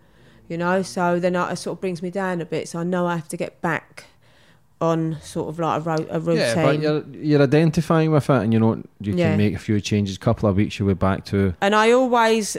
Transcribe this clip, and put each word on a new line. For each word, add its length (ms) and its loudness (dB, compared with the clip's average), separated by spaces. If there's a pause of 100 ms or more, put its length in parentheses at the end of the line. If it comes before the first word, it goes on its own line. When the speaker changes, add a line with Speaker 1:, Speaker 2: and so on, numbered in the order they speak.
(480)
Speaker 1:
you 80 -8
know, 260 0
so 380 0
then 160 0
I, 160 -2
it 40 -6
sort 200 -8
of 40 -16
brings 220 -6
me 80 -6
down 300 -4
a 40 -6
bit. 240 -6
So 100 -8
I 60 -4
know 220 0
I 100 -2
have 120 -8
to 80 -10
get 240 -8
back 440 -6 (760)
on 420 0
sort 260 -8
of 100 -8
like 220 -2
a 40 -6
ro-, 260 -2
a 100 -4
routine. 240 0
Speaker 2:
Yeah, 100 0 (100)
but 160 2
you're, 320 -2
you're 300 2
identifying 680 2
with 180 2
it 120 4
and 100 2
you 80 4
know 160 4 (240)
you 120 -4
can 60 0
Speaker 1:
Yeah. 180 2
Speaker 2:
make 180 2
a 40 -6
few 220 -2
changes. 360 -2
A 40 -10
couple 280 0
of 80 2
weeks 220 0
you'll 100 0
be 60 4
back 320 -2
to 340 0
Speaker 1:
And 140 2
I 180 4
always 680 2